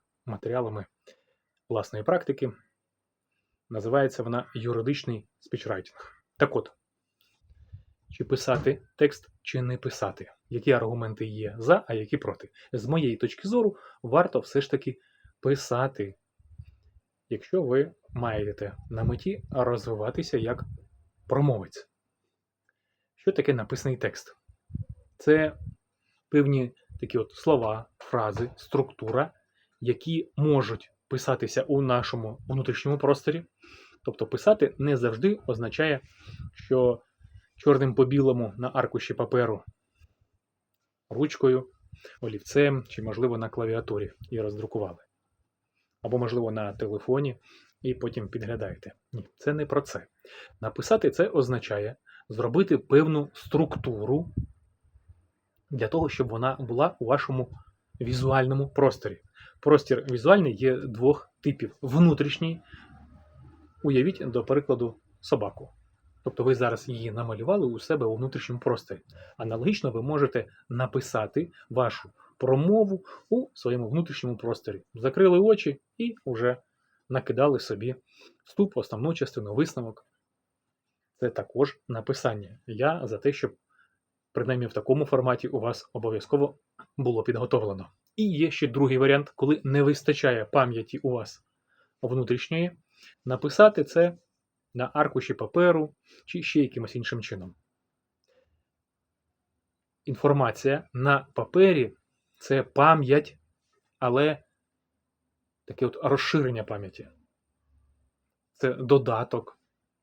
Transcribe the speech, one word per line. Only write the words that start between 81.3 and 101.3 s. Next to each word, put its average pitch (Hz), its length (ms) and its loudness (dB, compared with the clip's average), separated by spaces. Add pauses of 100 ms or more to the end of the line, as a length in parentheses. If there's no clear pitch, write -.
написання. 107 800 -6
Я 131 400 -2
за 107 100 -6
те, 143 160 0
щоб - 220 -6 (760)
принаймні 123 360 -2
в - 60 -12
такому 143 320 0
форматі 127 420 0
у 127 120 -6
вас 117 340 -6
обов'язково 120 640 -2 (400)
було 120 260 0
підготовлено. 110 640 -2 (260)
І 214 160 0
є 156 200 0
ще - 160 0
другий 131 300 2
варіант, 139 380 4
коли 147 280 2
не 139 200 2
вистачає 139 640 2
пам'яті 131 520 0
у 131 140 -4
вас 113 320 -8 (580)
внутрішньої, 131 680 -2 (540)
написати 151 580 6
це 175 340 2 (560)
на 123 200 -6
аркуші 143 400 0
паперу 160 640 2 (300)
чи - 180 -8
ще - 180 2
якимось 117 340 -4
іншим 117 260 -6
чином. 92 340 -12 (2500)
Інформація 143 880 2
на 139 400 2